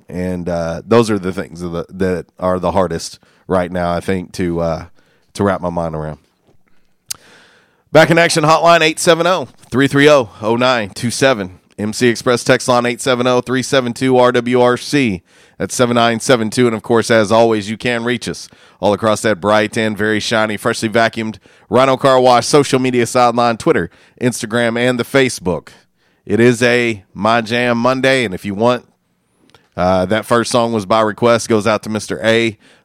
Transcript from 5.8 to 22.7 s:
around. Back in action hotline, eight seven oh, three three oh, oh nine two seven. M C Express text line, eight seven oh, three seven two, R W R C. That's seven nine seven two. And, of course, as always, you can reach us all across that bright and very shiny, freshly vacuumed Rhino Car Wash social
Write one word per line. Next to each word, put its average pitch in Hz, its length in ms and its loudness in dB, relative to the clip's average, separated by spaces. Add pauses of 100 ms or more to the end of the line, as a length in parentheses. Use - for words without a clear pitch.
around. 78 240 -10 (1700)
Back 151 180 6
in 165 80 4
action 165 260 2
hotline, 160 380 4
eight 160 160 0
seven 170 280 2
oh, 170 200 -2 (240)
three 135 180 2
three 143 220 4
oh, 131 200 4 (120)
oh 110 140 0
nine 123 340 0
two 120 200 -6
seven. 104 460 -2 (220)
M 107 160 -6
C 123 140 0
Express 117 360 -2
text 127 240 0
line, 120 160 2
eight 120 160 -4
seven 123 260 -2
oh, 123 140 2
three 127 220 -4
seven 123 320 -2
two, 131 240 2
R 123 140 6
W 123 280 0
R 123 160 4
C. 117 460 -2 (340)
That's 98 180 -8
seven 120 200 0
nine 117 260 0
seven 113 300 0
two. 123 160 2
And, 113 100 -2
of 101 60 -10
course, 117 280 0
as 110 220 2
always, 110 380 2
you 110 80 -8
can 120 260 -4
reach 120 240 -6
us - 220 -12 (300)
all 101 120 2
across 107 300 0
that 107 180 0
bright 107 380 0
and 110 180 -2
very 107 240 -2
shiny, 110 380 -2
freshly 113 320 -4
vacuumed 110 480 -2 (320)
Rhino 131 260 2
Car 131 240 2
Wash 123 260 4
social 139 320 2